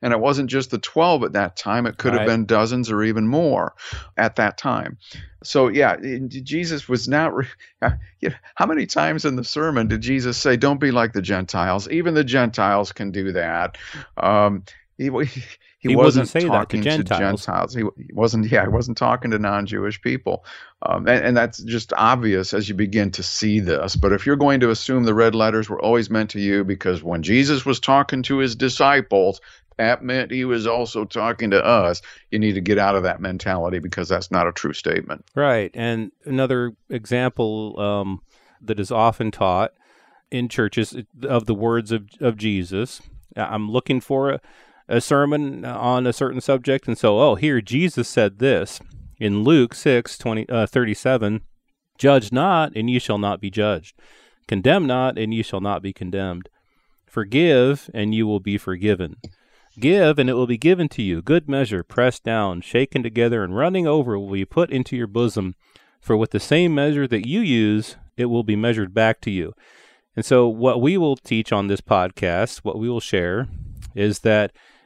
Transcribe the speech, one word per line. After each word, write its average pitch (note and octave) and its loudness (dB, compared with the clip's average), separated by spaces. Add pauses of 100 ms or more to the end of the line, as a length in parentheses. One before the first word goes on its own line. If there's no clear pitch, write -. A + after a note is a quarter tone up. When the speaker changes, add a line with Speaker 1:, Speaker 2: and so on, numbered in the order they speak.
Speaker 1:
And B2 0
it A2+ 2
wasn't C3+ 0
just C3+ -2
the A#2+ -2
twelve D#3+ 2
at D#2 -2
that G2 -2
time. A#2 -2
It G#2+ -8
could B2 0
have A#2+ 2
Speaker 2:
Right. A2 0
Speaker 1:
been A2+ 2
dozens A2+ 2
or G#2 0
even A2 0
more B2+ 0 (420)
at A2+ 0
that G#2+ 0
time. A#2+ -4 (440)
So, C3 2
yeah, B2 2 (320)
Jesus C#3+ -6
was A#2+ -4
not, D3 0
re-, B2+ -4 (340)
<laughs> - - (380)
you - -2
know, - -8 (180)
how F#3+ 0
many D#4 0
times D3+ -2
in C3+ -2
the A#2 -6
sermon D3 -2
did A2 -2
Jesus B2 -2
say, C3 2
"Don't C#3 2
be C#3 2
like A#2 2
the G2+ -2
Gentiles"? F#2 -2
Even E3 0
the D3+ 4
Gentiles A2+ 2
can G2+ -8
do F#2+ -4
that. E2+ -2 (420)
Um, G2+ 2 (340)
he, C3 -4
he, C3 -4 (380)
he B2+ -2
Speaker 2:
He B2+ 4
Speaker 1:
wasn't C3 8
Speaker 2:
wouldn't A2 -2
say E3 -2
that F3 0
to E3 0
Speaker 1:
talking - 0
to A2 0
Speaker 2:
Gentiles. G2+ 0
Speaker 1:
Gentiles. F2+ -4
He, A#2+ -4 (160)
he - -18
wasn't, A2 2
yeah, A#2 4
he F#2+ 0
wasn't A#2+ -2
talking B2 -2
to G#2+ 0
non-Jewish G2+ -4
people. - -4 (400)
Um, F#2+ -2
and, A2+ 4
and B2 2
that's A#2 0
just A2+ -6
obvious A2 2
as G2+ -2
you G2+ -6
begin G2+ 0
to F#2 -8
see G#2+ 0
this. F2 -2
But G2 4
if G2 0
you're C#3+ 2
going C#3 4
to A#2+ 4
assume B2 0
the A2+ 2
red A2+ 4
letters A2 0
were G#2 -8
always A2+ 2
meant A2 -2
to G#2 -8
you, G2+ 2
because F#2 -2
when E2+ -4
Jesus C3 2
was C3+ -2
talking C3+ 2
to C#3 -2
his B2+ 0
disciples, C3 2 (360)
that A#2 0
meant B2+ -4
he B2+ -4
was A#2 -2
also A#2 -2
talking A2 -4
to F#2+ 4
us, F2+ 2 (300)
you G#2+ -2
need G#2+ 2
to F#2+ -4
get G2+ 2
out G2+ 2
of F#2+ 0
that F2+ -2
mentality F2+ -4
because F2 -8
that's F2+ -4
not F2 2
a F2 -4
true - -6
statement. E2 -6 (100)
Speaker 2:
Right. B2 0
And A#2 -6 (100)
another B2+ -2 (160)
example, A2+ -4
um, G2+ -4 (400)
that G#2+ -4
is G2 -6
often A2+ 2
taught F#2+ 0 (600)
in B2 -4
churches A2 -2 (280)
of B2 0
the A2 0
words A2+ 0
of, G#2+ -2 (140)
of A#2+ 0
Jesus. G2+ -4 (340)
I'm G#2+ -6
looking B2+ 0
for C3+ -2
a, C#3 -6 (480)
a A2+ 0
sermon C#3+ 0
on B2 -2
a B2 0
certain B2+ -4
subject, C3+ 0
and A2+ -2
so, G#2 4
"Oh, C3+ 6
here, C3 0
Jesus B2 -2
said G#2 2
this." A#2 0 (360)
In G#2 0
Luke C3 6
six B2 0
twenty, A2 -4
uh, A2+ 0
thirty-seven, A2 0 (560)
"Judge B2+ 4
not, D#3+ 2
and A2 -2
ye B2 2
shall G#2 -2
not G2+ -2
be G2+ -8
judged. G2+ -2 (500)
Condemn C3+ 2
not, B2+ 0
and A2 -4
ye A2+ -2
shall G2 -6
not G2 -4
be G2 -8
condemned. F2+ -8 (560)
Forgive, C3+ 2
and G#2+ -2
you A2 2
will G#2 0
be G2+ -2
forgiven. F#2 -2 (640)
Give, D3+ 4
and B2+ 2
it B2+ 0
will B2 0
be A#2+ -2
given E3 2
to - -8
you. F2 -2
Good D3+ 0
measure, C3 -2
pressed - 0
down, G2+ -2
shaken B2+ -2
together, A#2 0
and F2+ -4
running F3 0
over, B2+ 0
will G2 -8
be G2 -2
put - 0
into C3 -4
your A#2 -4
bosom. G#2 -2 (460)
For A2 2
with A2 0
the G#2 0
same E3 2
measure C#3+ 0
that A2 -2
you E3 -2
use, A2+ 2 (220)
it B2 -2
will A#2+ 0
be G#2 0
measured G#2+ 0
back A2 2
to A2+ -6
you." F2 -4 (600)
And A2+ -4
so B2 6
what A#2 0
we E3 2
will D3+ 0
teach - -4
on G2+ 0
this G2 0
podcast, F#2 0
what G#2 -6
we A2+ -4
will A#2 -4
share, G2 -2 (480)
is G2+ 0
that G#2+ 2 (340)